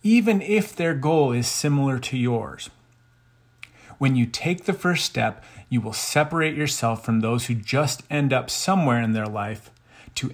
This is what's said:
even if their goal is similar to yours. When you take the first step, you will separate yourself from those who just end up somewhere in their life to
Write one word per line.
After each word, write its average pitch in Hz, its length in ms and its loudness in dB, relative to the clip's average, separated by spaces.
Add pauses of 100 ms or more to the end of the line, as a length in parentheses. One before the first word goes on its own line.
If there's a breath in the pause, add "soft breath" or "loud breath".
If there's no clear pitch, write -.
even 214 400 4
if 208 340 0
their 165 200 0
goal 147 360 4
is 120 160 0
similar 139 520 0
to 131 180 -6
yours. 113 540 -2 (1300 loud breath)
When 135 160 4
you 120 100 4
take 175 400 -4
the 196 80 0
first 180 320 0
step, - 380 -4 (260 loud breath)
you 123 100 0
will 110 140 -6
separate 156 640 0
yourself 120 480 -2
from 113 140 2
those 117 260 -2
who 123 80 -4
just 135 560 -2
end 143 240 0
up 127 160 0
somewhere 151 520 2
in 113 120 0
their 107 140 -2
life 104 420 -8 (460 loud breath)
to 131 180 -6